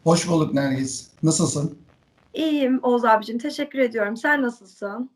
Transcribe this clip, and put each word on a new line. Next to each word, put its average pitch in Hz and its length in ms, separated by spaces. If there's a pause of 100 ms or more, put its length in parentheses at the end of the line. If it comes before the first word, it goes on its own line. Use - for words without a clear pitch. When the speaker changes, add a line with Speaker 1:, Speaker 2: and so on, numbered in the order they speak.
Speaker 1:
Hoş 170 240
bulduk 160 260
Nergis. 135 540 (140)
Nasılsın? 156 560 (560)
Speaker 2:
İyiyim 277 480
Oğuz 240 220
abicim, 220 340
teşekkür 285 400
ediyorum. 226 380
Sen 294 260
nasılsın? 233 720